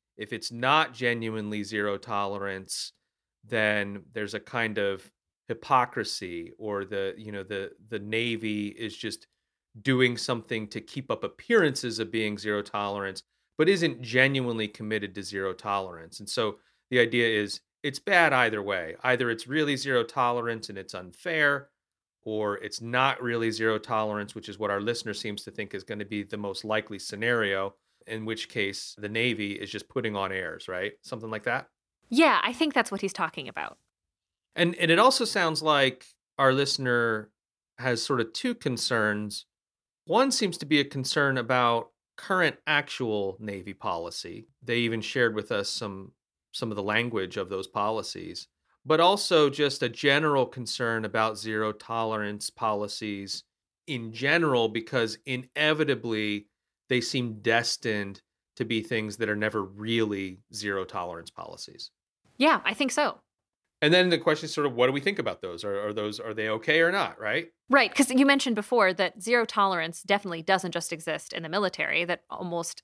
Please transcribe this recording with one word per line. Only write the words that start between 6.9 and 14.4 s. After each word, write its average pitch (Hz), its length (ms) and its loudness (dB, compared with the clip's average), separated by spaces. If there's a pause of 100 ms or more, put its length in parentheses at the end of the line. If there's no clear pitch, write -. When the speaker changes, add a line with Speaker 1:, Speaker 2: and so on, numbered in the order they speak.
Speaker 1:
you 107 140 -12
know, 101 100 -8
the, 95 300 -8 (160)
the 110 100 -8
Navy 107 680 -4
is 107 280 -10
just - 300 -10 (560)
doing 127 340 4
something 113 520 -4
to 107 120 -8
keep - 300 -12
up - 140 -2
appearances 127 760 2
of 104 140 -4
being 107 260 -2
zero 104 240 -2
tolerance, 101 600 -4 (320)
but 160 120 6
isn't 170 320 2
genuinely 123 680 2